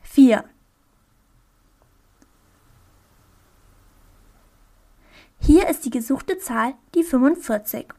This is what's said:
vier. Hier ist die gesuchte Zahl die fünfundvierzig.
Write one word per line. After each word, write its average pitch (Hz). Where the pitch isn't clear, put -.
vier. 254
Hier 320
ist -
die 233
gesuchte 269
Zahl 233
die 330
fünfundvierzig. 254